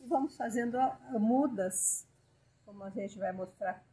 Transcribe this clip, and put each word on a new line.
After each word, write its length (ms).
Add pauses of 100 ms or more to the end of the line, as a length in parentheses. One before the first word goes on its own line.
e 60
vamos 300
fazendo 420
a, 200 (100)
a 100
mudas, 880 (600)
como 160
a 80
gente 280
vai 140
mostrar 500 (100)